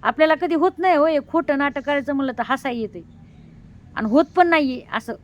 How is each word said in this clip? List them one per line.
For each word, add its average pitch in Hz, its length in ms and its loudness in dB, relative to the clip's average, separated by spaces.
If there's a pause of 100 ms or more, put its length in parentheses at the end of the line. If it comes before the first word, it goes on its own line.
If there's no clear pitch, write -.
आपल्याला 311 320 4
कधी 330 200 -2
होत 330 240 2
नाही 359 180 4
हो 294 100 4
हे 311 120 2 (100)
खोटं 302 300 0
नाटक 285 280 -2
करायचं 285 260 -2
म्हणलं 269 260 -2
तर 240 80 -2
हसाय 262 300 -4
येते 190 260 -8 (920)
आणि 220 140 -2
होत 294 140 6 (120)
पण 349 120 2
नाही 302 240 0
आहे - 240 -10
असं 226 260 -8